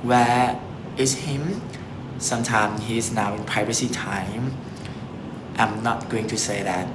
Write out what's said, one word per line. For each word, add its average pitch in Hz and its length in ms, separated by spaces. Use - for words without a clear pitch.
where 123 540
is 131 200
him? 151 460
Sometimes 107 640
he 113 140
is 113 140
now 104 240
in 104 80
privacy 110 460
time. 101 680
I'm 110 260
not 117 260
going 110 180
to 117 100
say 101 260
that. 92 320